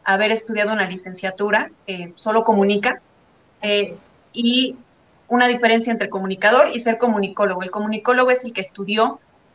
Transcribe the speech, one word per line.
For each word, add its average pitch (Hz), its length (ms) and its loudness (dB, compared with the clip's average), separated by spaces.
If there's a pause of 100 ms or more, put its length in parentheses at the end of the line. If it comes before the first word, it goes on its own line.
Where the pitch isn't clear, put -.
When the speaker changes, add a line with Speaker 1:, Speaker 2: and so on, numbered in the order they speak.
Speaker 1:
haber 202 280 2
estudiado 220 420 -2
una 202 160 -2
licenciatura, 190 800 -4 (140)
eh, 175 300 -10
solo 220 240 0
Speaker 2:
Sí. 226 60 0
Speaker 1:
comunica, 208 560 2 (600)
Speaker 2:
Así 202 240 0
Speaker 1:
eh, 175 80 -14
Speaker 2:
es. - 200 -20 (200)
Speaker 1:
y 247 440 0 (500)
una 247 200 4
diferencia 233 440 2
entre 208 180 -4
comunicador 208 640 2
y 233 60 -4
ser 226 180 -2
comunicólogo. 196 640 -2
El 185 80 -10
comunicólogo 220 600 0
es 254 140 0
el 233 80 -10
que 190 80 -6
estudió, 214 600 -2 (340)